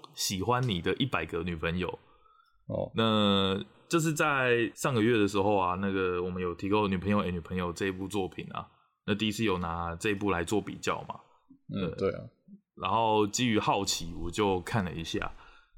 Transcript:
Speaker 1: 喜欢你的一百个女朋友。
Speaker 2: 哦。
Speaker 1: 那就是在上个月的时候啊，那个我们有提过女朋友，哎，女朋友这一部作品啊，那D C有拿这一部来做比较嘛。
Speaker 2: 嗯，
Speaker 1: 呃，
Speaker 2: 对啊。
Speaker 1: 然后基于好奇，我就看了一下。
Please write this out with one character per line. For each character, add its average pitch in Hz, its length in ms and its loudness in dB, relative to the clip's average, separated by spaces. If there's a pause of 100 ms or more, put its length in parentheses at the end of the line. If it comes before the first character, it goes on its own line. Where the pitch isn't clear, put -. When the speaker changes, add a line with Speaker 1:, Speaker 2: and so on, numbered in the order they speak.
(140)
Speaker 1:
喜 - 260 -4
欢 120 260 2
你 90 140 0
的 92 140 2
一 135 100 0
百 92 220 -2
个 85 160 -4
女 87 140 -4
朋 85 220 -2
友。 87 200 -4 (680)
Speaker 2:
哦。 - 260 -4
Speaker 1:
那 101 640 4 (300)
就 170 100 2
是 160 140 0
在 127 600 2
上 - 180 -2
个 117 100 4
月 117 140 6
的 104 100 6
时 101 120 0
候 101 180 4
啊， 90 200 2
那 98 140 -2
个 90 320 0
我 92 60 -2
们 90 140 -4
有 87 120 -2
提 98 140 -6
过 107 180 2
女 95 120 0
朋 87 100 -2
友， 104 120 2
哎， 90 100 -2
女 87 100 -4
朋 90 160 -8
友 87 160 -2
这 98 140 -4
一 98 40 0
部 95 160 -6
作 92 220 -2
品 - 220 -10
啊， - 160 -8 (400)
那 104 80 0
D 107 180 0
C 113 120 -2
有 95 120 2
拿 85 400 -4
这 107 140 -2
一 104 40 2
部 101 160 0
来 87 140 0
做 101 160 0
比 80 160 -10
较 82 280 -4
嘛。 - 100 -10 (600)
Speaker 2:
嗯， 95 140 -2
Speaker 1:
呃， - 80 -8
Speaker 2:
对 95 140 0
啊。 - 100 -8 (560)
Speaker 1:
然 92 160 -2
后 110 340 4
基 120 200 2
于 110 120 4
好 107 240 2
奇， 85 300 -4 (100)
我 85 80 -4
就 95 300 2
看 101 240 -2
了 82 80 -4
一 85 100 -6
下。 87 300 -4 (460)